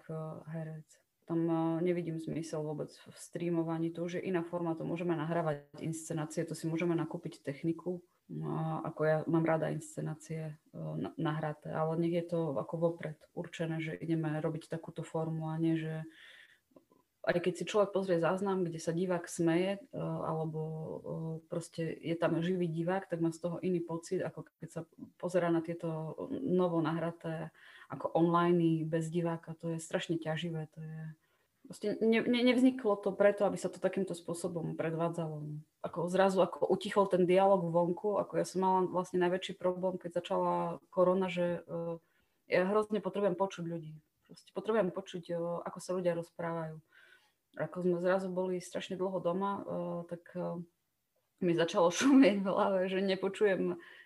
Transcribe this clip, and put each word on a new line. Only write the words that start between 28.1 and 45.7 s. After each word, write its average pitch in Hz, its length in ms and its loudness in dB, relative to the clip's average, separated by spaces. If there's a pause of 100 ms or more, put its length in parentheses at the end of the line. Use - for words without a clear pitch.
online 170 680 4
bez 160 240 -2
diváka. 165 560 -2
To 165 80 -4
je 165 80 -4
strašne 180 400 -4
ťaživé. 156 560 -4
To 160 80 -18
je... 156 160 -12 (640)
Proste - 240 -8 (160)
ne, 226 240 6
ne, 240 160 4
nevzniklo 247 560 6
to 190 160 0
preto, 202 320 6
aby 180 80 2
sa 180 160 -2
to - 80 -14
takýmto 190 320 0
spôsobom 170 640 -4
predvádzalo. 160 880 -2 (160)
Ako 175 320 -4
zrazu 185 320 6
ako - 240 0
utichol 190 400 4
ten 185 160 6
dialóg 190 480 8
vonku, 175 480 2
ako - 160 -2
ja 165 80 2
som 190 240 0
mala 185 160 6
vlastne 180 400 0
najväčší 180 320 0
problém, 180 400 -2
keď 180 240 -6
začala 175 720 0
korona, 185 400 4
že, 175 320 0
e, 170 400 -6 (480)
ja 180 160 4
hrozne 214 320 2
potrebujem 185 400 0
počuť 190 240 -2
ľudí. 160 320 -8 (320)
Proste - 240 -20
potrebujem 196 400 0
počuť, 185 400 -8
e, - 20 -2 (300)
ako 185 160 -10